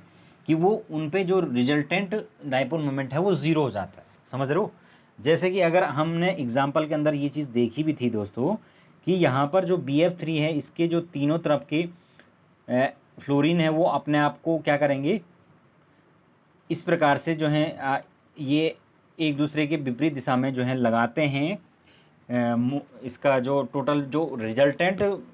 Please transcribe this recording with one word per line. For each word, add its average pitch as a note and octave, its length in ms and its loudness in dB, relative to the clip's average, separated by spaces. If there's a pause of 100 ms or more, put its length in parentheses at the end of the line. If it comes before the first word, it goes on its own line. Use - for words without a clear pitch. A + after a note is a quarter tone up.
(480)
कि D3+ 60 2
वो F#3+ 380 2
उन D#3 180 -4
पे F#3+ 140 0
जो F#3 160 2
रिजल्टेंट D3+ 840 0 (200)
डायपोल C3+ 360 -2
मोमेंट C3+ 320 -4
है D3 60 -2
वो F#3+ 160 2
ज़ीरो D3+ 260 2
हो C3+ 80 0
जाता G2 280 -8
है, - 80 -20 (260)
समझ C3 180 -4
रहे D3+ 100 0
हो? G#3 120 -2 (500)
जैसे D#3+ 300 2
कि G3 80 0
अगर F3 240 4
हमने E3 480 0
एग्जांपल C#3 560 0
के D3+ 60 -4
अंदर D3+ 200 0
ये C#3+ 160 -2
चीज़ D3 200 -6
देखी A#2+ 340 0
भी D#3 100 0
थी B2 160 -2
दोस्तों A2+ 460 -2 (500)
कि F3 80 2
यहाँ C#3+ 340 2
पर F#3 180 2
जो F3+ 120 0
बीएफ़ C#3+ 360 0
थ्री D#3+ 240 -6
है, D3+ 160 0
इसके E3+ 340 -4
जो E3+ 140 0
तीनों D3+ 380 -2
तरफ D3 340 0
के, E3+ 140 0 (840)
अ, B2+ 220 0 (280)
फ्लोरीन D3 420 2
है D#3+ 80 2
वो D#3 140 2
अपने D3 340 0
आप D3 240 0
को E3 180 -2
क्या D3 180 0
करेंगे, C#3+ 440 0 (1500)
इस D#3+ 100 -6
प्रकार D3+ 360 2
से E3 180 -2
जो D3+ 120 -2
है, D3+ 300 0
आ, C3+ 200 -2 (420)
ये D3+ 380 0 (420)
एक D3+ 180 0
दूसरे D3+ 300 0
के D#3 80 -2
विपरीत C#3 380 -2
दिशा C3 220 -2
में C3 180 0
जो B2+ 100 -2
है C3 120 -2
लगाते A#2 460 0
हैं। D3 360 -2 (720)
अ, A#2+ 260 0
मु-, B2 480 -4
इसका C3 360 2
जो C3+ 240 0
टोटल C#3+ 380 -2
जो C#3 380 -4
रिजल्टेंट E3 840 0 (120)